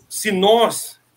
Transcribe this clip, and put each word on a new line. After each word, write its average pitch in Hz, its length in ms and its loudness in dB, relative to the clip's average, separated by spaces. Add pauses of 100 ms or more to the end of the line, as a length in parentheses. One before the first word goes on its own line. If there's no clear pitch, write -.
se - 200 -6
nós, 202 680 0 (180)